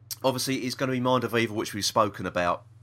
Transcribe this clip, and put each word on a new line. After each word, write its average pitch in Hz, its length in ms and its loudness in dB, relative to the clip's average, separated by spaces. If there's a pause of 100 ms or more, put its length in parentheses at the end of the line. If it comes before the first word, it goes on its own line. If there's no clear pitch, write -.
(240)
obviously, 127 420 0
is 123 100 -6
gonna 131 180 -2
be 127 60 -2
Mind 127 240 2
of 117 120 -2
Evil, 113 220 2
which - 160 -2
we've 101 120 -4
spoken 104 400 2
about, 87 380 0 (200)